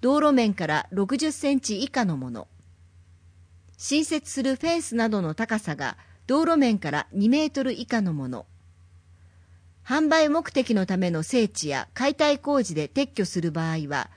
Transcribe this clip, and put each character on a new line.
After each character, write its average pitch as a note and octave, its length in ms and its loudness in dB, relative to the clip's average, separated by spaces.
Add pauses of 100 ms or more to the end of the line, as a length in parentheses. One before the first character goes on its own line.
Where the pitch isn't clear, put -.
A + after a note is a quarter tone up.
道 C4+ 180 4
路 D4+ 120 4
面 A3+ 240 4
か E3+ 100 -2
ら D3+ 240 0
六 G3 300 -2
十 D#4 120 0
セ C#4+ 220 -2
ン C4 60 2
チ G#3+ 240 -4
以 - 60 -6
下 B3 140 -2
の E3 140 0
も B2+ 140 -8
の。 A2 160 -12 (1300)
新 D4+ 260 0
設 - 280 -4
す C4+ 100 -4
る C4 140 0
フ - 100 -8
ェ E4+ 120 2
ン D#4+ 40 -2
ス - 140 -8
な A3+ 140 0
ど G#3 120 0
の D#3 140 -2
高 A3+ 240 -2
さ D3+ 160 -6
が C3+ 240 -6 (260)
道 D4+ 220 2
路 E4 100 4
面 A#3 220 4
か D3+ 100 -6
ら C#3+ 240 -2
二 G3+ 160 2
メ D4+ 160 4
ー D4+ 60 -2
ト C4+ 120 -4
ル B3+ 100 -2
以 - 120 -8
下 A3+ 160 -2
の F3+ 120 -2
も C#3 140 -4
の。 B2 200 -10 (1400)
販 D4+ 240 2
売 D#4 200 4
目 E4 200 0
的 B3 240 0
の F#3+ 140 2
た F#3+ 100 0
め F3+ 140 0
の D#3 100 -2
整 A3+ 260 2
地 - 220 -6
や C3 240 -4
解 C#4 220 0
体 D4 240 2
工 C#4 240 0
事 F3+ 100 -6
で D3+ 140 -2
撤 - 260 -2
去 G3 120 -2
す F3+ 140 -4
る E3 120 0
場 D#3+ 200 -2
合 D#3+ 160 -2
は、 C#3 300 -4